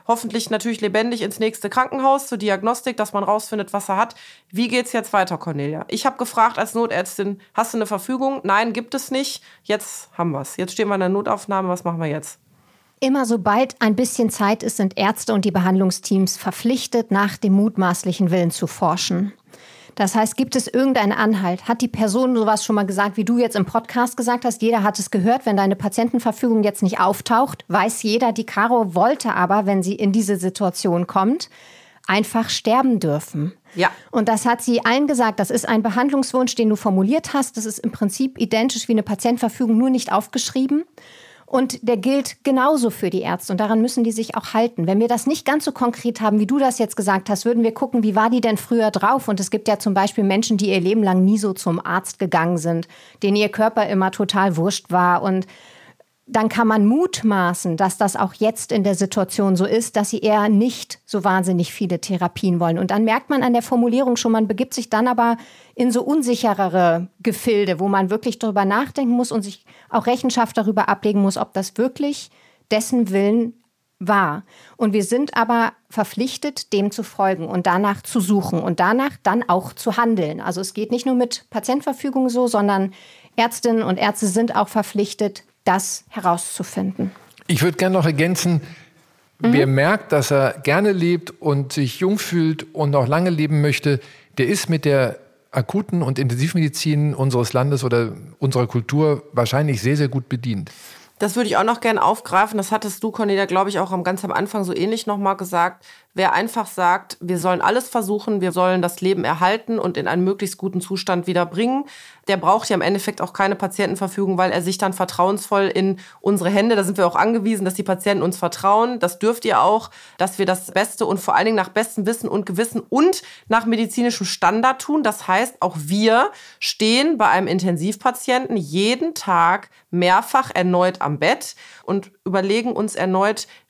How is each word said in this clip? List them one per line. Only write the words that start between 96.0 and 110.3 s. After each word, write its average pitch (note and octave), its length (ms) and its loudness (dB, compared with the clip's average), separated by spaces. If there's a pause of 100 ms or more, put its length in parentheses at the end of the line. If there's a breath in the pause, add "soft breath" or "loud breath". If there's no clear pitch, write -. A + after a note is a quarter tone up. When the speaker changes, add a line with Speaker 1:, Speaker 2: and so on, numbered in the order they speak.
Speaker 3:
und C3 160 -2
Intensivmedizin D3 960 0
unseres B2+ 400 0
Landes C3 300 0
oder A#2 300 0 (260)
unserer C3 260 0
Kultur C#3+ 580 0 (100)
wahrscheinlich B2+ 500 0
sehr, C3+ 140 2
sehr D3 100 2
gut B2+ 220 -4
bedient. A#2 420 -6 (480 loud breath)
Speaker 1:
Das G3+ 160 -2
würde A#3 120 0
ich - 100 0
auch F#3 60 4
noch A#3 180 0
gern A3+ 180 2
aufgreifen. G#3+ 580 2
Das G3 140 -2
hattest G#3+ 320 -4
du, A3 80 -2
Cornelia, G3+ 340 0
glaub F#3+ 220 2
ich, G3+ 100 -4
auch F3+ 140 -2
am, F#3 120 -2
ganz F#3 220 -2
am F#3 60 -6
Anfang G3+ 320 -2
so F#3 120 -4
ähnlich A3 300 -2
noch G#3 120 -4
mal G3 180 0
gesagt. F3+ 500 -2 (280 loud breath)
Wer F#3+ 200 0
einfach A3 340 -2
sagt, F#3 540 -2
wir F3+ 160 -4
sollen F3 240 0
alles B3+ 260 0
versuchen, G#3 540 -2
wir F3+ 100 0
sollen F3+ 300 2
das F3 180 -4
Leben F#3 240 0
erhalten F#3+ 560 0
und - 160 -2
in - 140 -4
einen F3 160 0
möglichst G3 320 -4